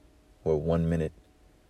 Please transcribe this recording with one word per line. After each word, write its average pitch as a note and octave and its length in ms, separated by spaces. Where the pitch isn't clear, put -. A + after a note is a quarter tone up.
where D#2+ 120
one E2 320
minute E2 240